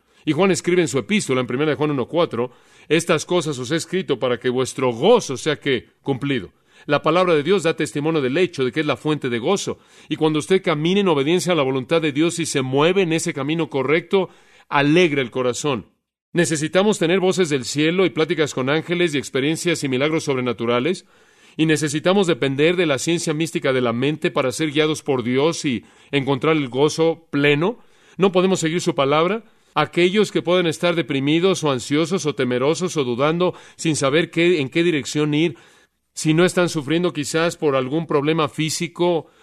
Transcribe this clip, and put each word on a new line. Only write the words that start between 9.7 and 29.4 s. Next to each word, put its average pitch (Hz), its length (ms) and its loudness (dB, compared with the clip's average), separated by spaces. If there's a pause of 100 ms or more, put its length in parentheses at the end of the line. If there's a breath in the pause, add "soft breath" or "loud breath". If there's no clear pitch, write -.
Y 156 60 -4
cuando 151 240 0
usted 190 240 0
camina 170 380 2
en 190 80 2
obediencia 151 440 2
a - 20 0
la 151 60 2
voluntad 135 400 0
de 156 100 -2
Dios 165 280 0
y 156 80 -4
se 143 160 -2
mueve 151 400 2
en 160 100 0
ese 160 220 -2
camino 151 340 -2
correcto, 165 600 0 (380 soft breath)
alegra 147 540 2
el 120 80 -4
corazón. 123 640 -4 (420)
Necesitamos 165 640 0
tener 175 220 2
voces 180 300 2
del 135 160 -2
cielo 165 420 2
y - 20 2
pláticas 156 460 -2
con 127 120 -2
ángeles 165 460 0
y 143 60 0
experiencias 151 640 -2
y 143 60 -2
milagros 147 340 0
sobrenaturales. 127 840 -2 (500 soft breath)
Y 160 120 2
necesitamos 156 580 2
depender 147 500 2
de 175 120 0
la 139 100 0
ciencia 165 380 -2
mística 151 380 -2
de 131 80 2
la 117 120 0
mente 147 380 -2
para 131 200 0
ser 156 200 -4
guiados 151 320 0
por 131 180 0
Dios 131 440 0
y 127 200 -2 (240 soft breath)
encontrar 139 480 0
el 143 100 -4
gozo 156 640 0
pleno. 147 460 2 (400 soft breath)
No 185 140 4
podemos 185 280 2
seguir 160 220 -2
su 170 140 -2
palabra. 160 480 0 (320 soft breath)